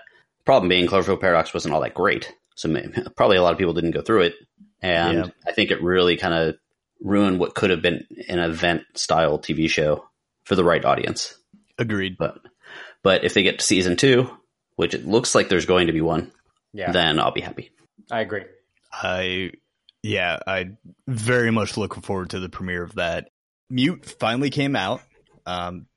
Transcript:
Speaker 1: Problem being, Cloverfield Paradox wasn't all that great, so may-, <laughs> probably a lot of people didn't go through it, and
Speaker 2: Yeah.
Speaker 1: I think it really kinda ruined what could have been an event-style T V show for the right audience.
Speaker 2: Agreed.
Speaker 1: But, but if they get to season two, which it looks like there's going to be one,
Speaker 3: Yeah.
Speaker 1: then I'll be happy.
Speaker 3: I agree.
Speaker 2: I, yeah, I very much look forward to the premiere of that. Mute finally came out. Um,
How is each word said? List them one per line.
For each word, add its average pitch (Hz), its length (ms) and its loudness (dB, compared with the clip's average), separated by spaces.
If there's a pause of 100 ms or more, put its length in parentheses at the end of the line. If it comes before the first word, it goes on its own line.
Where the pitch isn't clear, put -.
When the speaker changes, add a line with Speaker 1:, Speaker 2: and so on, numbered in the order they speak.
(440)
Speaker 1:
Problem 117 240 4
being, 90 180 4
Cloverfield 92 340 0
Paradox 85 340 2
wasn't 82 200 -4
all 78 60 2
that 62 140 -4
great, 85 380 -2 (240)
so - 120 -6
may-, - 200 -2 (140)
<laughs> - 140 -14
probably 117 200 6
a 90 60 4
lot 85 100 4
of 80 60 -2
people 87 160 2
didn't 82 180 -2
go 78 100 -4
through 107 200 2
it, 85 120 2 (460)
and 85 380 0
Speaker 2:
Yeah. 87 120 -4 (160)
Speaker 1:
I 85 60 -4
think 98 180 0
it 87 120 0
really 90 340 4
kinda 82 380 0 (460)
ruined 98 400 2
what 85 140 -2
could 101 160 0
have 82 120 0
been 87 220 0 (240)
an 90 100 -2
event-style 82 1000 0
T - 160 -8
V 80 140 2
show 76 360 0 (400)
for 101 120 -2
the 90 80 4
right 82 200 2
audience. - 520 -2 (420)
Speaker 2:
Agreed. 101 400 -4
Speaker 1:
But, - 200 -4 (640)
but 95 220 4
if 90 100 0
they 101 80 4
get 90 180 0
to - 40 -2
season 90 320 2
two, 127 340 4 (460)
which 85 180 -2
it 62 120 -8
looks 110 280 2
like 107 140 4
there's 85 180 2
going 90 220 4
to 82 40 0
be 80 80 -2
one, 82 300 -2 (420)
Speaker 3:
Yeah. 92 200 -6
Speaker 1:
then 80 280 4
I'll 50 120 0
be - 80 -6
happy. - 300 -14 (400)
Speaker 3:
I 117 100 -4
agree. 101 240 -6 (480)
Speaker 2:
I, 92 600 -4 (500)
yeah, 95 440 -2
I 92 260 -4 (340)
very 120 440 0
much 107 260 -2
look 101 260 -4
forward 92 280 -6
to 92 100 -8
the 92 80 -8
premiere 90 340 -8
of 87 140 -14
that. 85 320 -4 (420)
Mute 131 340 -2
finally 127 460 -2
came 139 260 -2
out. 101 240 -4 (460)
Um, 87 400 -8 (100)